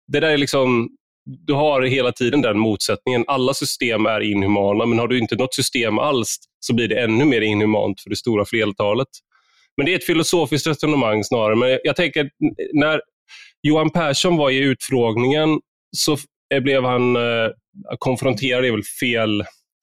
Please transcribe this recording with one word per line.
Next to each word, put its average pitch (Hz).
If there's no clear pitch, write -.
Det 147
där 160
är 151
liksom, 127
du 147
har 143
hela 127
tiden 127
den 107
motsättningen. 113
Alla 135
system 113
är 107
inhumana, 101
men 117
har 120
du 123
inte 113
något 127
system 113
alls 127
så -
blir 117
det 110
ännu 117
mer 120
inhumant 104
för -
det 104
stora 104
flertalet. 110
Men 139
det 175
är -
ett -
filosofiskt 160
resonemang 135
snarare. 110
Men 127
jag 147
tänker, 160
n-, 139
när 151
Johan 156
Persson 170
var 143
i 131
utfrågningen 135
så -
f-, 139
eh, 139
blev 135
han, 123
eh, 117
konfronterad, 127
är 123
väl 107
fel, 110